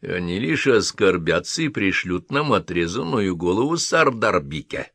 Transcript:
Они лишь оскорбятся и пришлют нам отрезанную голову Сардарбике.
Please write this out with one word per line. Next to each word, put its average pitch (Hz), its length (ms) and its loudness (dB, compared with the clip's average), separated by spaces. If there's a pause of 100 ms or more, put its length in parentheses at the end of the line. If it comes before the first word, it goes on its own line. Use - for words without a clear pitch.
Они 90 380 -4
лишь 147 260 -2
оскорбятся 92 960 0
и 156 80 0
пришлют 90 600 -2
нам 139 220 0
отрезанную 92 800 0
голову 98 420 2
Сардарбике. 101 1160 0